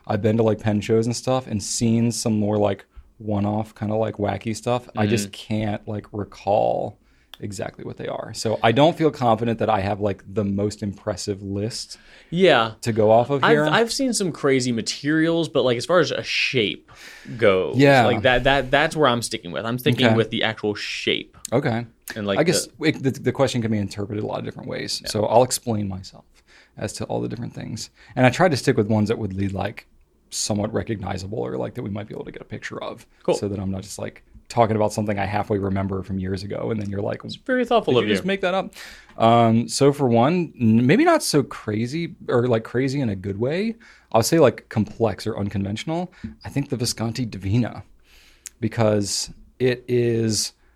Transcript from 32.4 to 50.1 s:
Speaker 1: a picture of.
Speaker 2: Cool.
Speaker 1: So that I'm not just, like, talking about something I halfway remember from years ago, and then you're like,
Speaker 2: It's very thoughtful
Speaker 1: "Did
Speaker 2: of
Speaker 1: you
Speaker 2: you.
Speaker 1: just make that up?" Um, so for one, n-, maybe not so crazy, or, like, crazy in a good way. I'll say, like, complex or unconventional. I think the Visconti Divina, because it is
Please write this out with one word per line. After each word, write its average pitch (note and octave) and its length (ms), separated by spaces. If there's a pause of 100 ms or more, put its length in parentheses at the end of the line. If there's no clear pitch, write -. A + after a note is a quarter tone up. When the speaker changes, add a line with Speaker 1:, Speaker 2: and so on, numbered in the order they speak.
Speaker 1:
a - 20
picture - 380
of. - 240 (160)
Speaker 2:
Cool. F3+ 100
Speaker 1:
So - 140
that G2 120
I'm F#2+ 120
not F#2+ 100
just, - 160
like, - 260 (240)
talking A2 280
about G#2+ 160
something G#2 260
I G2+ 80
halfway G#2 340
remember F#2+ 440
from F#2+ 160
years F#2 240
ago, A#2 280
and G#2+ 100
then G2+ 80
you're G2 120
like, A2 220
Speaker 2:
It's A2 140
very B3+ 260
thoughtful A3+ 300
Speaker 1:
"Did A#2+ 60
Speaker 2:
of G#2+ 40
Speaker 1:
you G#2 60
Speaker 2:
you. G#2+ 60
Speaker 1:
just - 100
make F#3+ 160
that F3+ 120
up?" F#3+ 200 (440)
Um, A2+ 520
so C#3+ 240
for C#3+ 160
one, C#3+ 500
n-, A#2 260
maybe A3 200
not E4 180
so D3 180
crazy, A#2+ 760 (120)
or, A#2+ 220
like, A2+ 160
crazy C3+ 340
in B2+ 80
a G2 80
good F#2+ 240
way. F3+ 360 (360)
I'll A2+ 120
say, E3 160
like, B2 280
complex G#2 580
or G#2+ 140
unconventional. G#2 720 (320)
I - 60
think C#3 180
the C3 80
Visconti A#2 500
Divina, G2+ 580 (760)
because G#2+ 720 (280)
it B2 280
is A#2 640 (220)